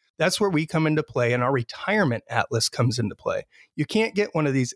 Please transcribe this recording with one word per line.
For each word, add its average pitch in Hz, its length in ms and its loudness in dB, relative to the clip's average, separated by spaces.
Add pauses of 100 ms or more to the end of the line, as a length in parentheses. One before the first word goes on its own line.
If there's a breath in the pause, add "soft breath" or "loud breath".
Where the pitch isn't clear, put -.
(160)
That's 180 240 0
where 208 80 2
we 160 160 0
come 156 220 0
into 151 160 2
play, 120 320 0
and 123 80 0
our 123 100 2
retirement 139 800 0
atlas 113 400 0
comes 123 280 0
into 107 160 -4
play. - 300 -4 (320 soft breath)
You 151 80 -2
can't 220 300 0
get 202 200 -2
one 156 120 0
of 139 80 2
these 127 220 2